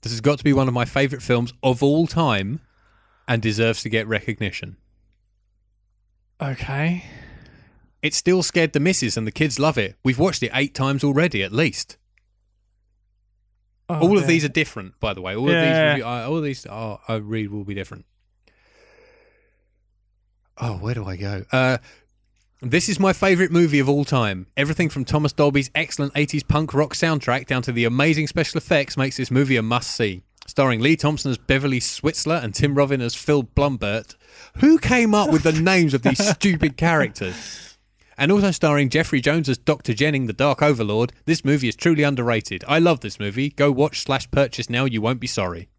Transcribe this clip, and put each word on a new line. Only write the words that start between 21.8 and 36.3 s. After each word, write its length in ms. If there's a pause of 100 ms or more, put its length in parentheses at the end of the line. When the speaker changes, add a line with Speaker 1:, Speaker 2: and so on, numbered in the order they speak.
Speaker 1:
this 280
is 100
my 140
favourite 380
movie 280
of 100
all 160
time. 500
Everything 340
from 160
Thomas 280
Dolby's 400
excellent 420
eighties 280
punk 300
rock 200
soundtrack 540
down 160
to 80
the 140
amazing 420
special 300
effects 400
makes 200
this 140
movie 260
a 60
must-see. 580 (260)
Starring 340
Lee 140
Thompson 360
as 60
Beverly 420
Switzler 640
and 100
Tim 220
Robin 260
as 140
Phil 280
Blumbert. 720 (420)
Who 220
came 360
up 160
with 120
the 100
names 400
of 80
these 280
Speaker 2:
<laughs> 60